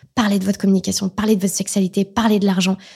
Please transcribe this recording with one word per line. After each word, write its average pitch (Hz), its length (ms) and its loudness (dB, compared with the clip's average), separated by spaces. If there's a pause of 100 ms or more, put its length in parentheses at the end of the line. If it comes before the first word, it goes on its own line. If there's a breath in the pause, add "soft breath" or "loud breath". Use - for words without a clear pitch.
(140 loud breath)
Parlez 208 240 0
de 185 60 -2
votre 196 140 -2
communication, 190 500 0
parlez 214 260 0
de 190 60 0
votre 190 120 -2
sexualité, 196 520 -2
parlez 214 340 0
de 196 80 0
l'argent, 190 300 0 (200 loud breath)